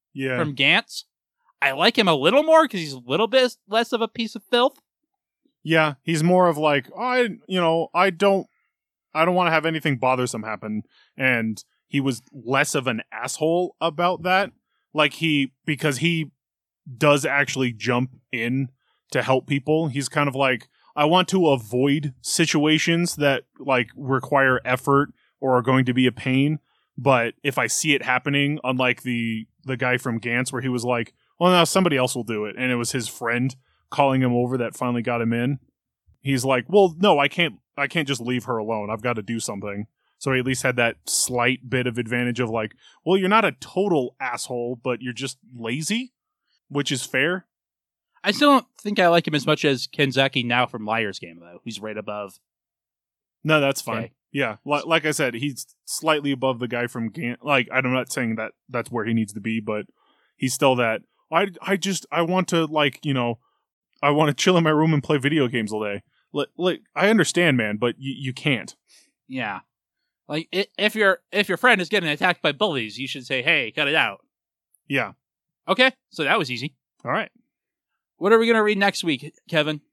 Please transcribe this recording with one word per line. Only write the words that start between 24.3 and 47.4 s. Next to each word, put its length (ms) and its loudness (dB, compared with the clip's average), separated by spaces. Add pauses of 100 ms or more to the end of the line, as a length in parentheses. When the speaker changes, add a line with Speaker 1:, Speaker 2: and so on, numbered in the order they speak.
Speaker 1:
effort 480 0 (280)
or 160 2
are 60 2
going 220 2
to 100 0
be 120 4
a 60 2
pain. 460 0 (380)
But 460 2
if 160 -2
I 80 0
see 280 0
it 80 -2
happening," 600 0
unlike 380 0
the, 440 -4 (180)
the 120 -6
guy 220 0
from 220 -4
Gantz, 320 -4
where 100 -6
he 60 -4
was 160 -4
like, 280 -4 (260)
"Well, 120 4
now 140 6
somebody 320 2
else 200 0
will 80 -4
do 200 -4
it." 120 -10
And 160 -2
it 40 0
was 160 -4
his 160 -4
friend 460 -2 (360)
calling 320 2
him 100 2
over 240 0
that 200 -6
finally 260 -4
got 180 -2
him 120 0
in. 260 -2 (600)
He's 240 -2
like, 240 0
"Well, 300 4
no, 200 4
I 100 4
can't, 320 -4 (160)
I 120 -4
can't 200 -2
just 120 -2
leave 240 -4
her 140 -4
alone. 320 -4
I've 120 -8
gotta 200 -2
do 180 -6
something." 460 -8 (320)
So 140 -2
he 80 2
at 40 -2
least 200 -2
had 120 0
that 200 0 (120)
slight 600 -2
bit 160 -2
of 120 -6
advantage 420 -2
of 100 -2
like, 240 -4 (300)
"Well, 120 2
you're 120 0
not 160 4
a 80 0
total 680 -2
asshole, 600 -6
but 200 -4
you're 120 -6
just 240 -10 (160)
lazy," 580 -6 (560)
which 240 -4
is 140 -6
fair. 400 -2 (760)